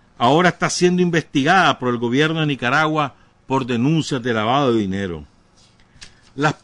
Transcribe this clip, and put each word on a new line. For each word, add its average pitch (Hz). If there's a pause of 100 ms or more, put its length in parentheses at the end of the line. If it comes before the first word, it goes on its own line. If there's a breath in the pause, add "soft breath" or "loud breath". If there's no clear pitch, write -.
(180 soft breath)
ahora 147
está 165
siendo 180
investigada 165
por 127
el 120
gobierno 143
de 156
Nicaragua 147 (320 soft breath)
por 131
denuncias 127
de 120
lavado 120
de 113
dinero. 95 (1120 soft breath)
Las 147